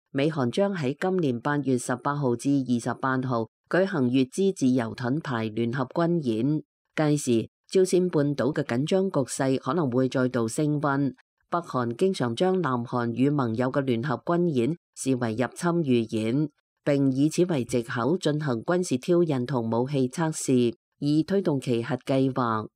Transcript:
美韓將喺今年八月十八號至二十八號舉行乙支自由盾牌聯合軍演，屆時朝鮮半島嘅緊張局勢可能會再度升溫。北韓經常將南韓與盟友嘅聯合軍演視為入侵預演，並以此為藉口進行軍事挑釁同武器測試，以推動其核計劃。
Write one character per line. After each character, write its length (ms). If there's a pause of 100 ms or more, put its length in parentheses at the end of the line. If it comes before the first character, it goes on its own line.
(100)
美 180
韓 220
將 240
喺 260
今 180
年 220
八 180
月 200
十 180
八 180
號 220
至 140
二 300
十 140
八 280
號 260 (200)
舉 180
行 240
乙 140
支 280
自 160
由 260
盾 260
牌 280
聯 260
合 100
軍 380
演， 400 (340)
屆 180
時 360 (200)
朝 120
鮮 260
半 260
島 180
嘅 100
緊 240
張 240
局 100
勢 380
可 160
能 160
會 180
再 200
度 200
升 320
溫。 320 (380)
北 100
韓 340
經 180
常 220
將 280
南 200
韓 300
與 160
盟 260
友 160
嘅 120
聯 200
合 220
軍 240
演 260 (220)
視 200
為 160
入 220
侵 160 (140)
預 320
演， 320 (340)
並 300
以 160
此 160
為 180
藉 200
口 340
進 260
行 200
軍 240
事 100
挑 220
釁 260
同 240
武 180
器 220
測 240
試， 420 (260)
以 220
推 200
動 180
其 220
核 140
計 360
劃。 440